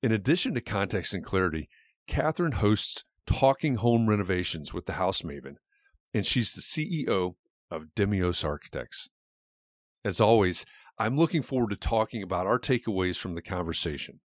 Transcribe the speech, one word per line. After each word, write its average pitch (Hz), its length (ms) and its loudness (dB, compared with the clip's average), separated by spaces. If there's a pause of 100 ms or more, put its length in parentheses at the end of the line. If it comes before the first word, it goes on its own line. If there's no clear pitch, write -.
In 117 80 2
addition 135 420 2
to 123 60 -2
Context 98 540 -2
and 87 100 -4
Clarity, 82 460 0 (380)
Catherine 156 460 0
hosts 104 520 2 (200)
Talking 135 500 2
Home 117 340 4
Renovations 90 640 0
with 87 120 -6
the 92 80 -6
House 95 280 0
Maven, 69 340 -10 (580)
and 104 120 0
she's - 260 0
the 113 100 -6
C - 200 -2
E 156 280 -4
O 92 280 0 (340)
of 80 240 -10
Demios 95 480 2
Architects. - 640 -8 (960)
As 101 160 -2
always, 107 460 4 (340)
I'm 113 160 0
looking 156 260 2
forward 123 280 0
to 101 80 -4
talking 110 440 0
about 92 260 -2
our 120 120 2
takeaways 92 580 0
from 90 180 -6
the 85 60 -6
conversation. 82 840 -4